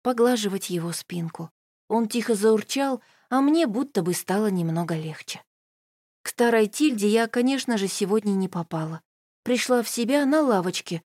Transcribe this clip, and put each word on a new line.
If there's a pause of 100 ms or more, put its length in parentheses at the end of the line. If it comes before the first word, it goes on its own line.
поглаживать
его
спинку. (400)
Он
тихо
заурчал, (280)
а
мне
будто
бы
стало
немного
легче. (800)
К
старой
Тильде
я,
конечно
же,
сегодня
не
попала. (420)
Пришла
в
себя
на
лавочке (180)